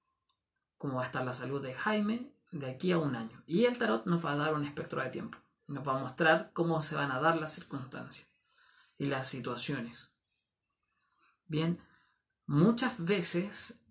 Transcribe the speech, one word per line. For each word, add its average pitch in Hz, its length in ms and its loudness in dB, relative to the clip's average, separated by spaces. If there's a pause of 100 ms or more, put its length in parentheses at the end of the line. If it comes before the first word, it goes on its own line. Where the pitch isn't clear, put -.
(760)
cómo 131 200 -4
va 127 40 0
a 127 60 -2
estar 131 180 -4
la 123 80 -2
salud 135 300 -4
de 131 100 -6
Jaime 220 580 0 (200)
de 139 180 -6
aquí 180 220 0
a 170 80 4
un 139 160 0
año. 113 320 -8
Y 202 180 4
el 247 140 2
tarot 220 260 0
nos 170 180 2
va 143 100 0
a 147 40 0
dar 156 160 2
un 147 120 0
espectro - 360 -6
de 127 80 -4
tiempo. - 300 -8 (260)
Nos 143 220 -6
va 135 100 2
a 135 60 -4
mostrar 160 500 2
cómo 165 300 2
se 151 120 -4
van 143 140 0
a 131 100 -2
dar 160 160 4
las 156 180 -2
circunstancias - 760 -10 (680)
y 143 80 -2
las 131 200 -2
situaciones. 120 840 -4 (1300)
Bien, 165 320 0 (680)
muchas 208 580 4
veces, 180 880 -2